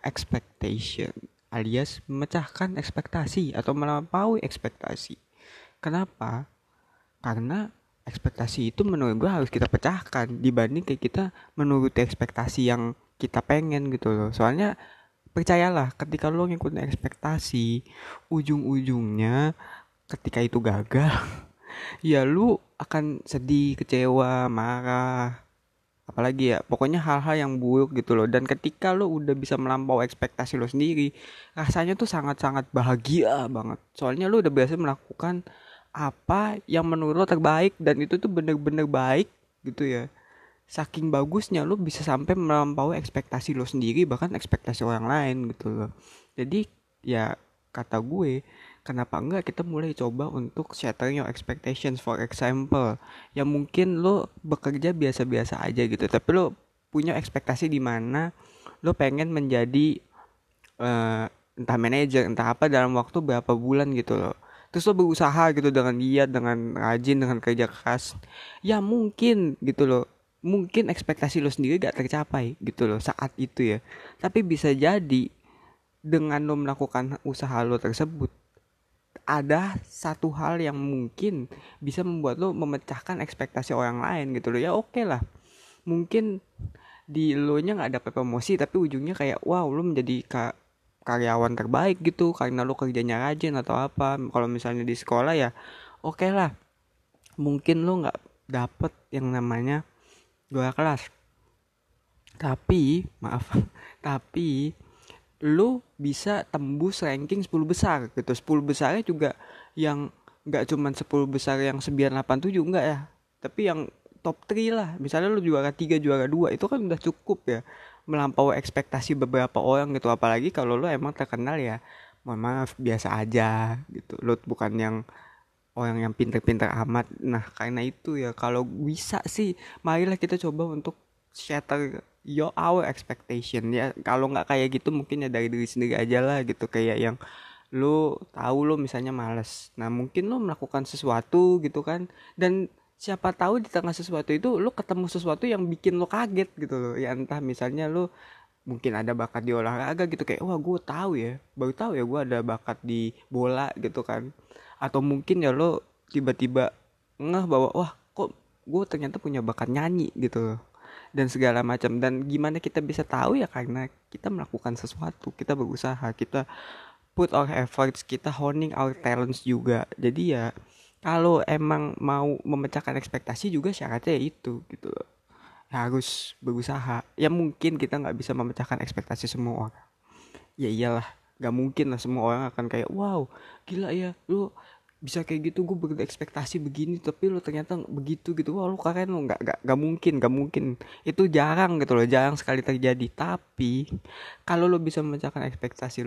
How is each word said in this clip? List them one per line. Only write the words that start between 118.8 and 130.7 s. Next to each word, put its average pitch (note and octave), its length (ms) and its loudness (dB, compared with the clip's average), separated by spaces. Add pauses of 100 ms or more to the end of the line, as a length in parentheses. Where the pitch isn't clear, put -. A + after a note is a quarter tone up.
beberapa B2+ 400 2
orang C#3 400 2
gitu. A#2 160 2
Apalagi A#2 400 2
kalau A#2+ 240 0
lo D3 80 0
emang D3 280 -2
terkenal C3+ 440 -4
ya, A#2 240 -4 (400)
mohon A2+ 200 -6
maaf, B2+ 360 -4
biasa A2+ 400 0
aja A2 720 2
gitu. - 320 -12
Lo A#2 240 2
bukan G#2+ 320 -2
yang A2 180 0 (800)
orang A#2 260 -2
yang A2 140 -2
pinter-pinter A2+ 560 2
amat. A2+ 340 0 (140)
Nah, A#2 240 -2 (100)
karena A#2+ 300 -4
itu C3 320 -6
ya, B2+ 160 -4
kalau B2 320 0
bisa D3+ 640 -6
sih, G3+ 320 -2 (240)
marilah F3 320 2
kita F3+ 240 -2
coba D#3+ 320 -2